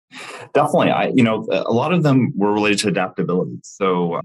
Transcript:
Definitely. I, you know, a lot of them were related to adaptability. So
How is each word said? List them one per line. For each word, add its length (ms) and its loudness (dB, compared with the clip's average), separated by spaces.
Definitely. 360 2
I, 260 0
you 80 6
know, 260 0
a 220 -2
lot 220 0
of 100 2
them 320 2
were 160 0
related 280 2
to 100 -2
adaptability. 760 -2
So 600 -2